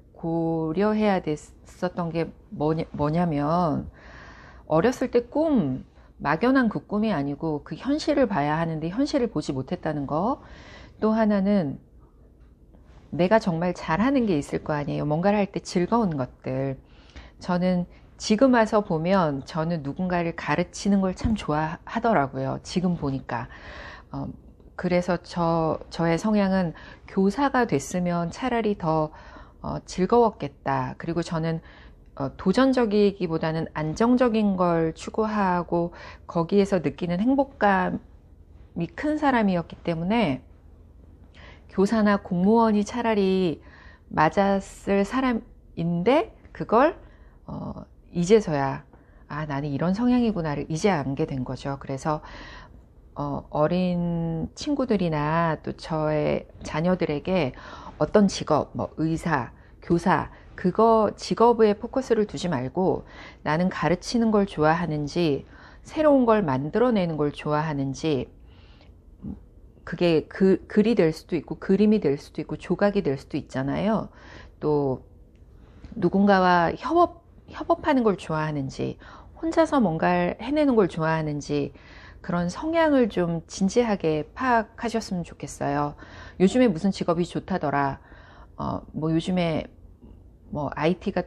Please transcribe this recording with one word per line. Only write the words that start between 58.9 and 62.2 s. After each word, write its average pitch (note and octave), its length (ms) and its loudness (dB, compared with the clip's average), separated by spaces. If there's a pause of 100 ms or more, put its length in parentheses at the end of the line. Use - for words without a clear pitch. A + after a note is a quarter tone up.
의사, D#3 540 -2 (300)
교사, E3+ 500 0 (240)
그거 A3 600 4
직업에 A3 600 4
포커스를 A3+ 500 -2